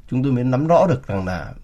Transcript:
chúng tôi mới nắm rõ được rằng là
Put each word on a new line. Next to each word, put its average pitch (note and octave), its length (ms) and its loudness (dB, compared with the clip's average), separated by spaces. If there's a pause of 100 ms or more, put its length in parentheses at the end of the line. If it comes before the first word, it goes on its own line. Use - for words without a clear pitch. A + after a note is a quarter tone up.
(100)
chúng B2+ 120 0
tôi C3+ 100 0
mới B2 120 0
nắm B2+ 220 0
rõ E3+ 200 4
được C3 200 -2
rằng F#2+ 200 -4
là D#2 260 -8 (120)